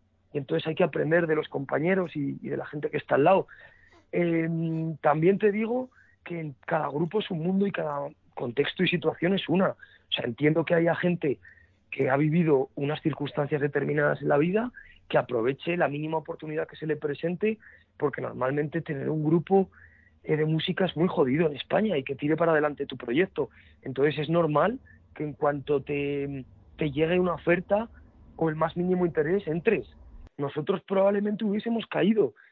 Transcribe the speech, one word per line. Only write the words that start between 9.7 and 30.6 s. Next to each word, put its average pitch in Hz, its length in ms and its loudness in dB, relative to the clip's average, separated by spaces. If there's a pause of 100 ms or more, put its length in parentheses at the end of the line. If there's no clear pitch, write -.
O - 440 -16
sea, - 100 -4
entiendo 151 400 0
que 175 100 0
haya 165 200 4
gente 170 440 0 (520)
que 135 200 -2
ha 135 60 2
vivido 151 600 4
unas 147 260 -4
circunstancias 143 580 -2
determinadas 147 640 0
en 147 60 -2
la 147 100 4
vida, 202 320 0 (380)
que 156 100 2
aproveche 127 580 0
la 160 120 2
mínima 151 300 -4
oportunidad 156 500 -8
que - 80 -20
se 156 100 -8
le 151 100 -2
presente, 170 640 -2 (380)
porque - 240 -2
normalmente 131 600 -2
tener 135 300 -4
un 156 140 -2
grupo, 175 440 4 (540)
eh, 156 140 0
de 151 80 0
música 160 420 0
es - 100 -6
muy 175 120 2
jodido 151 400 2
en 143 80 -8
España 185 400 0
y 135 80 -2
que 139 100 -8
tire 147 220 0
para 165 160 2
adelante 147 340 0
tu 131 100 -10
proyecto. 139 540 -2 (320)
Entonces 139 360 0
es 151 100 -2
normal 165 500 2 (360)
que 151 100 -8
en 151 80 -6
cuanto 143 500 0
te, 143 600 -4 (320)
te 156 160 -2
llegue 160 260 2
una 180 160 2
oferta 185 540 0 (480)
o 165 120 0
el 156 80 0
más 156 200 -2
mínimo 180 300 2
interés, 165 420 0
entres. 170 400 0 (500)
Nosotros 151 480 -2